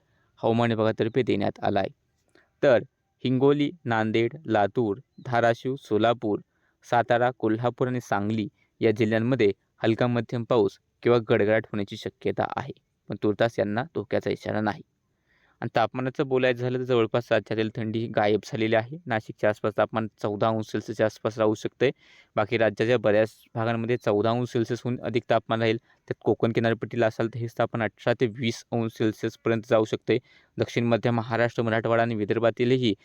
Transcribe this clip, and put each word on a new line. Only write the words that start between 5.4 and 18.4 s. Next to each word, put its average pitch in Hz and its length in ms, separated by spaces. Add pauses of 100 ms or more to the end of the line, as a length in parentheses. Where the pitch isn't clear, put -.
सोलापूर, 110 640 (500)
सातारा, 120 480
कोल्हापूर 120 500
आणि 123 120
सांगली 104 480 (320)
या 113 100
जिल्ह्यांमध्ये 113 600 (300)
हलका 113 240
मध्यम 120 380
पाऊस 113 340 (240)
किंवा 120 160 (120)
गडगडाट 110 360
होण्याची 104 300
शक्यता - 480 (120)
आहे, 135 160 (360)
पण 107 140
तुर्तास 113 360
यांना 104 240
धोक्याचा 107 480
इशारा 104 300
नाही. 107 220 (800)
आणि 120 160
तापमानाचं 127 500
बोलायचं 127 340
झालं, 127 180
तर 127 60
जवळपास 120 460
राज्यातील 110 440
थंडी 113 320
गायब 107 400